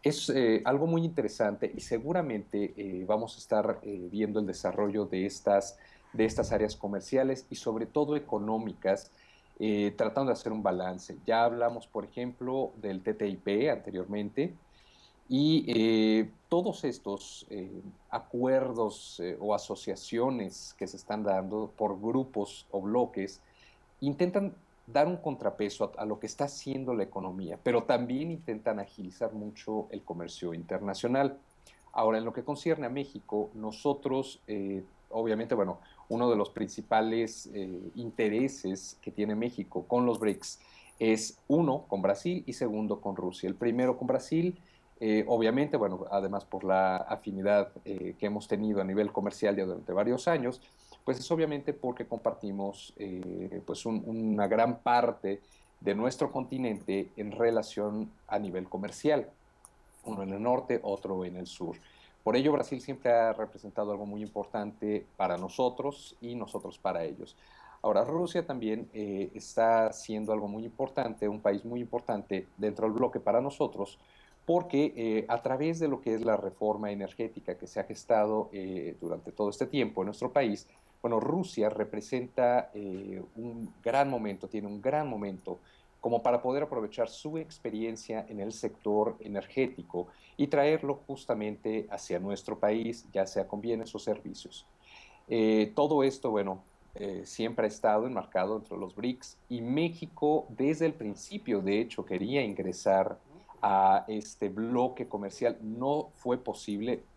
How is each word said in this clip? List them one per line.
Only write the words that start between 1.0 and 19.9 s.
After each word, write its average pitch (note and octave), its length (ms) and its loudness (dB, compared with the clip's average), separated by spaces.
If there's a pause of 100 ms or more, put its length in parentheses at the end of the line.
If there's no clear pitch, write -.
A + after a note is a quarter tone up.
interesante A2+ 720 0
y A#2+ 60 -10
seguramente, A#2+ 960 -2
eh, F#2+ 300 -6
vamos A2 280 0
a - 40 -18
estar, G#2+ 420 2
eh, F#2+ 300 -8
viendo G#2 280 0
el G#2 60 2
desarrollo G2+ 600 0
de F#2 200 0
estas, G2+ 540 2 (340)
de A2+ 120 4
estas A2 260 0
áreas G#2+ 240 2
comerciales C3 720 0
y - 60 -8
sobre A2+ 320 -2
todo D3 280 2
económicas, G#2+ 960 -2 (500)
eh, G#2 360 2
tratando B2+ 320 2
de A#2 40 4
hacer A2+ 200 -2
un G#2+ 100 -4
balance. F#2 600 -2
Ya A2+ 180 6
hablamos, A#2 420 2
por G2+ 200 -6
ejemplo, B2 720 -4
del G2 240 -4
T G#2+ 120 -2
T G#2+ 140 0
I G2+ 80 -2
P G#2+ 340 0
anteriormente G#2 840 -4 (760)
y, D3 400 4
eh, A2 640 6 (180)
todos F3+ 380 0
estos, - 640 -6
eh, G2 200 -8 (400)
acuerdos, B2 1080 0
eh, F2 200 -4
o G#2 140 0
asociaciones A2 1300 -4